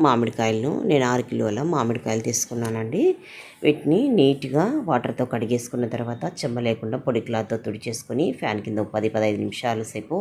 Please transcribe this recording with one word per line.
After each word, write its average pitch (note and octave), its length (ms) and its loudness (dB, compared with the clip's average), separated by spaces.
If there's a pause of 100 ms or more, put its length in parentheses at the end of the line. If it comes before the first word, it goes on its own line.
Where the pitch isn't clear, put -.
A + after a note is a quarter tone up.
మామిడికాయలను A#2 680 2 (180)
నేను C#3 180 6
ఆరు B2 220 2
కిలోల A2+ 260 0 (160)
మామిడికాయలు A2+ 560 0
తీసుకున్నానండి. A#2 760 -2 (600)
వీటిని D3+ 360 4 (200)
నీట్‌గా C#3 480 4 (200)
వాటర్తో B2 460 0
కడిగేసుకున్న A#2+ 600 -2
తర్వాత A#2+ 300 -6 (160)
చెమ్మ A#2+ 200 -4 (100)
లేకుండా A2+ 360 -4
పొడి A#2 220 0
క్లాత్తో A2 380 -2
తుడిచేసుకొని A2+ 600 -4 (140)
ఫ్యాన్ G#2+ 260 -4
కింద G#2+ 200 -2
ఒక G#2 100 -14
పది A2 200 0
పదహైదు G#2+ 300 2
నిమిషాల A2 480 -4
సేపు A2+ 260 -6